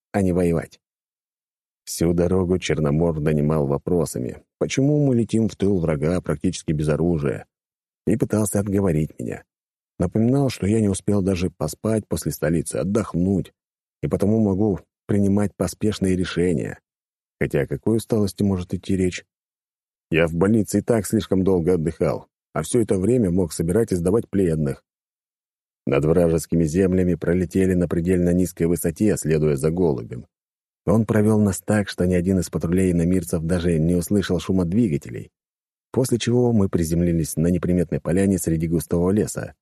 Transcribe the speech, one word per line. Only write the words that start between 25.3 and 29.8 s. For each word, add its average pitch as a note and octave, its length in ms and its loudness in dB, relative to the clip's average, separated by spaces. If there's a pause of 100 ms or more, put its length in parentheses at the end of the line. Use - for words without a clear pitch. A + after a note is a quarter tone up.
Над C#2 180 2
вражескими E2 600 2
землями F2+ 500 2
пролетели F#2 600 0
на F2 140 0
предельно F2 440 0
низкой F2+ 320 0
высоте, E2+ 520 0
следуя D2+ 400 0
за D2+ 140 0
голубем. C2 560 -2 (600)